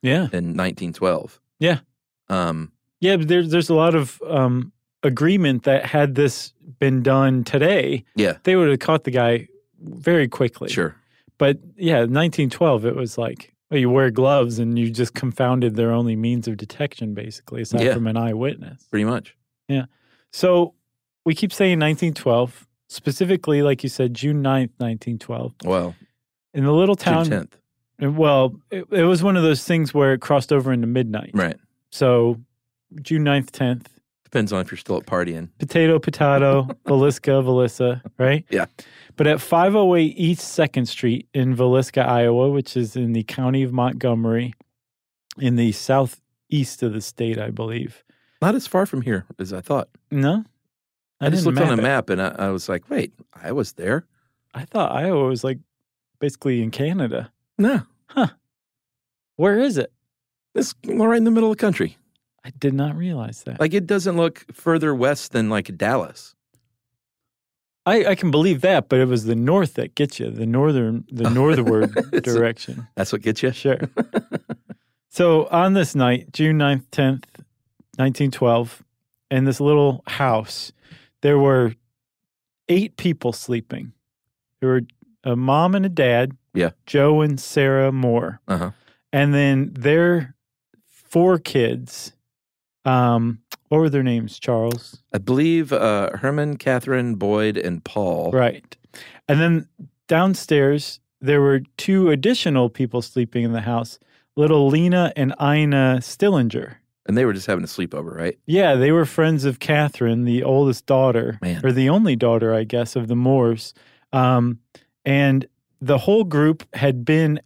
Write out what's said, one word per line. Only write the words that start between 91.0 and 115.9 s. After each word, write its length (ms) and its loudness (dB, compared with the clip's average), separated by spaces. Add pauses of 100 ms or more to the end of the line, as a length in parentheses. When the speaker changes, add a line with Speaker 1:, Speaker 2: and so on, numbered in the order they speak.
Speaker 1:
kids. 720 -4 (720)
Um, 540 2 (300)
what 100 4
were 100 2
their 140 0
names, 340 -2
Charles? 640 -4 (120)
Speaker 2:
I 40 -4
believe, 560 0
uh, 440 0
Herman, 400 -2
Catherine, 580 -2
Boyd, 420 0
and 260 -4
Paul. 480 -2
Speaker 1:
Right. 460 -2 (500)
And 140 2
then 260 0 (400)
downstairs, 920 2 (220)
there 200 2
were 200 4 (160)
two 340 2
additional 580 0
people 320 -4
sleeping 420 -4
in 100 -2
the 80 -4
house, 360 -6 (400)
little 320 4
Lena 460 2
and 260 -2
Ina 580 2
Stillinger. 760 -2 (320)
Speaker 2:
And 100 0
they 80 2
were 80 0
just 140 -8
having 160 -2
a 40 -10
sleepover, 480 -10
right? 300 -6
Speaker 1:
Yeah, 300 2
they 160 4
were 120 4
friends 420 0
of 140 -2
Catherine, 640 0
the 180 0
oldest 420 2
daughter, 560 2
Speaker 2:
Man. 240 -4
Speaker 1:
or 60 4
the 180 2
only 260 2
daughter, 380 2
I 100 0
guess, 320 -4
of 120 -4
the 80 -2
Moores. 580 0 (400)
Um, 460 2 (440)
and 440 2 (340)
the 160 2